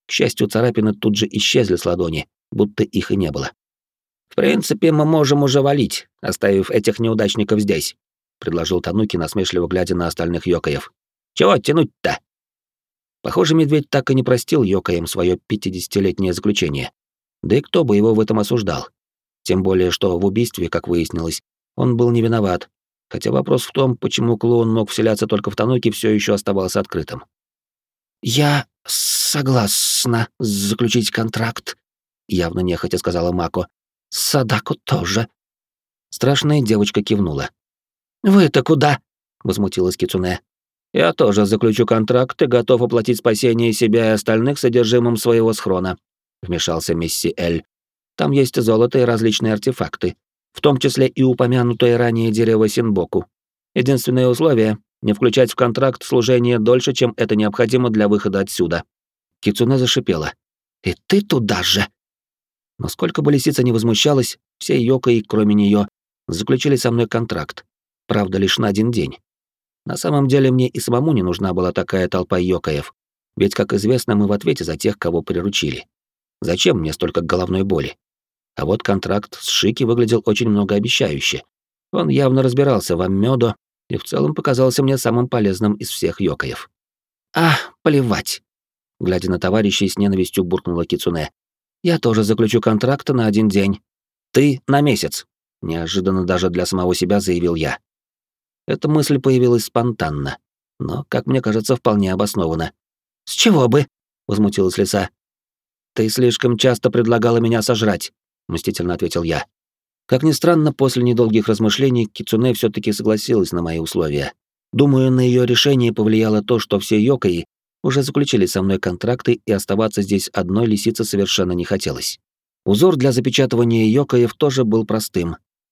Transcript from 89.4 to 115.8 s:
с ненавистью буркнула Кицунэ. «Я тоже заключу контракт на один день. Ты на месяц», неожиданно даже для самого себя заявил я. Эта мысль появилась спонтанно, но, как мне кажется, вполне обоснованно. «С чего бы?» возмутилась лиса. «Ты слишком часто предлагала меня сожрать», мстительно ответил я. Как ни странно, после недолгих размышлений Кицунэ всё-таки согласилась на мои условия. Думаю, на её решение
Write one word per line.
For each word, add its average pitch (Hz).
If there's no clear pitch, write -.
с -
ненавистью 95
буркнула 87
Кицунэ. 85
«Я 170
тоже 110
заключу 110
контракт 117
на 120
один 107
день. 98
Ты 135
на 139
месяц», 113
неожиданно 90
даже 90
для 87
самого 90
себя 98
заявил 87
я. 76
Эта -
мысль 151
появилась 123
спонтанно, 80
но, -
как 127
мне 131
кажется, 110
вполне 101
обоснованно. 82
«С -
чего 156
бы?» 139
возмутилась 101
лиса. 98
«Ты 113
слишком 120
часто 123
предлагала 117
меня 113
сожрать», 107
мстительно 87
ответил 85
я. 80
Как 131
ни 156
странно, 156
после 127
недолгих 113
размышлений 113
Кицунэ 117
всё-таки 107
согласилась 107
на 87
мои 82
условия. 76
Думаю, 131
на 127
её 123
решение 120